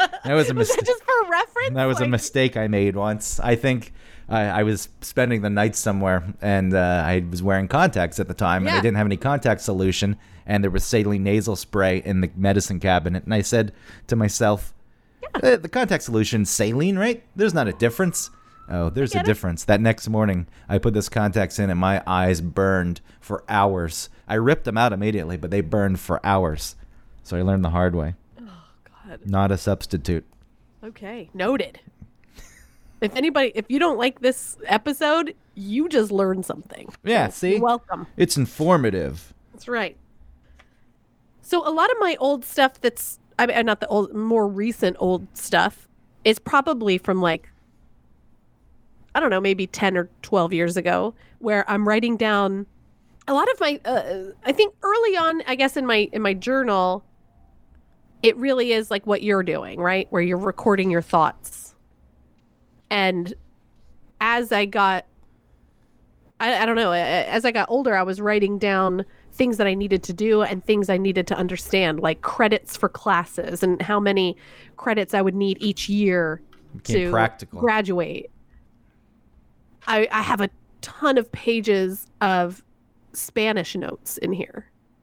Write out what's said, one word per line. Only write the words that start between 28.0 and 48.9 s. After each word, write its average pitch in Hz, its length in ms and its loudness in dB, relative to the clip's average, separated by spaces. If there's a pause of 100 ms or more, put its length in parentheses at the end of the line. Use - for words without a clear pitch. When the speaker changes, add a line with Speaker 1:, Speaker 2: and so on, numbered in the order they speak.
Speaker 2:
Oh, 240 60 -20 (640)
God. 175 160 -18
Speaker 1:
Not 98 260 0
a 98 60 0
substitute. 87 720 -4 (580)
Speaker 2:
Okay, 214 480 -16
noted. 190 480 -4 (1200)
If 208 160 -4
anybody, 277 380 4
if - 160 -4
you 269 80 2
don't 320 180 4
like 240 240 0
this - 460 -2
episode, 302 680 0 (200)
you 214 340 -2
just 220 240 2
learned 190 320 0
something. - 480 -14 (120)
Speaker 1:
Yeah, 196 240 2
Speaker 2:
So - 100 -8
Speaker 1:
see? 180 140 0
Speaker 2:
you're 214 80 2
welcome. 233 460 -2 (120)
Speaker 1:
It's 170 180 2
informative. 120 960 0 (220)
Speaker 2:
That's - 120 -20
right. 233 300 -6 (1400)
So - 260 0
a 302 60 0
lot 339 180 2
of 480 100 2
my 359 200 0
old 269 240 0
stuff 269 380 0
that's, - 360 -4 (200)
I 247 80 4
mean, 233 180 2
not 220 160 0
the - 80 -6
old, 202 260 0
more 220 320 2
recent 202 520 -2
old 185 360 0
stuff - 540 -2 (340)
is 220 160 4
probably 247 600 0
from, 185 240 0
like, 165 260 0 (1700)